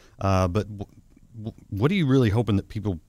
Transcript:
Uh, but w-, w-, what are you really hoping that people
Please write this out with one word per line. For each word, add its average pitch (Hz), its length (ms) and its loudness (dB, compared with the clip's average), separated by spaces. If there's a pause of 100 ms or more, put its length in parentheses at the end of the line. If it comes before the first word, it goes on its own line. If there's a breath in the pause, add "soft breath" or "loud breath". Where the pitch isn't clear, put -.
(180 loud breath)
Uh, 95 300 2
but 101 140 -2 (160)
w-, 101 80 -10 (500)
w-, 107 180 -12 (140)
what 104 220 0
are 202 40 0
you 175 120 2
really 127 240 4
hoping 110 260 0
that - 140 -4
people 98 280 -6 (100)